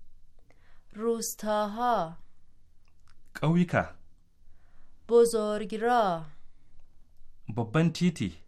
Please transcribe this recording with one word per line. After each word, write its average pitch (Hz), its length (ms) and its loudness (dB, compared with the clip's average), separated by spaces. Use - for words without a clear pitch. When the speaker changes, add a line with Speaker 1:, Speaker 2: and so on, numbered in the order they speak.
Speaker 1:
روستاها. 214 1200 0
Speaker 2:
Ƙauyuka. 165 500 4
Speaker 1:
بزرگراه. 214 1160 4
Speaker 2:
Babban 117 440 0
titi. 165 400 0